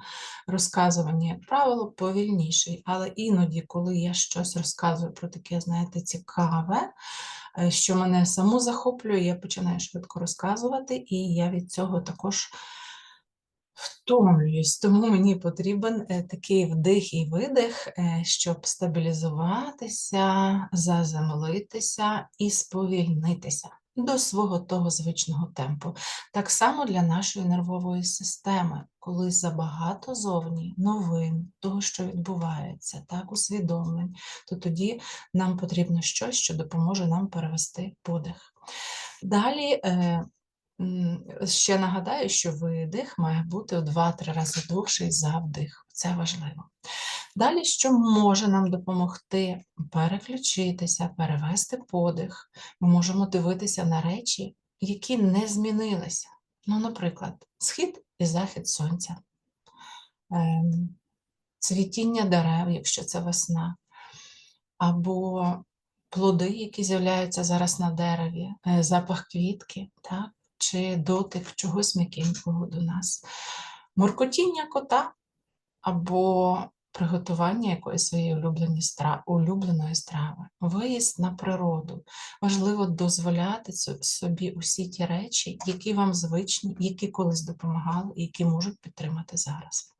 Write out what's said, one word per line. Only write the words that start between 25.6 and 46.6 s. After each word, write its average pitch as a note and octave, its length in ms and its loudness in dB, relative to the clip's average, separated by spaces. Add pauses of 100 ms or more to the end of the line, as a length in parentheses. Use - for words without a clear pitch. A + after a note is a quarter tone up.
Так - 180 0
само C4 340 2
для F#3 180 2
нашої F3+ 440 0
нервової F3+ 580 0
системи. F3 800 -2 (140)
Коли F3+ 320 -2
забагато E3 840 -2
зовні E3+ 640 -2
новин, E3+ 800 0
того, G3 200 -2
що - 240 -4
відбувається, E3 1040 -6
так, F3+ 240 -8
усвідомлень, E3+ 840 -2 (340)
то F#3 80 -6
тоді F#3 440 -2 (340)
нам F#3 220 2
потрібно E3+ 460 0
щось, - 320 -2
що - 200 0
допоможе E3+ 520 0
нам F3+ 220 0
перевести E3 760 -6
подих. E3+ 520 -8 (680)
Далі, B3+ 640 2
е, F3 400 2 (560)
м, F3+ 440 -2 (200)
ще - 340 2
нагадаю, F#3+ 500 0
що F3 240 0
видих E3 640 -4
має D#3+ 240 2
бути F3 360 -4
у E3 40 0
два-три E3 500 0
рази D#3+ 360 -2
довший F3+ 420 0
за D#3+ 280 0
вдих. D3+ 500 -8
Це F3 260 -4
важливо. E3 540 -6 (680)